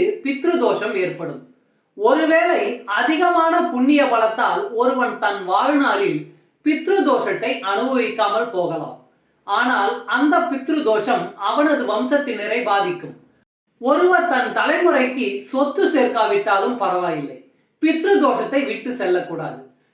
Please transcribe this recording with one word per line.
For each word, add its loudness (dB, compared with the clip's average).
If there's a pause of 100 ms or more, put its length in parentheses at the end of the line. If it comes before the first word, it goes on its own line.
(200)
பித்ருதோஷம் -2
ஏற்படும். -6 (560)
ஒருவேளை 2 (320)
அதிகமான 2 (120)
புண்ணிய 2
பலத்தால் 0 (120)
ஒருவன் 0
தன் -2
வாழ்நாளில் 0 (460)
பித்ருதோஷத்தை 0 (120)
அனுபவிக்காமல் -2
போகலாம். -4 (500)
ஆனால் 0 (140)
அந்த 2
பித்ருதோஷம் 0 (220)
அவனது 2
வம்சத்தினரை -2
பாதிக்கும். -2 (640)
ஒருவர் 4
தன் 0
தலைமுறைக்கு 0 (160)
சொத்து 0
சேர்க்காவிட்டாலும் 0
பரவாயில்லை, -4 (420)
பித்ருதோஷத்தை 2
விட்டு -6
செல்லக்கூடாது. -4 (340)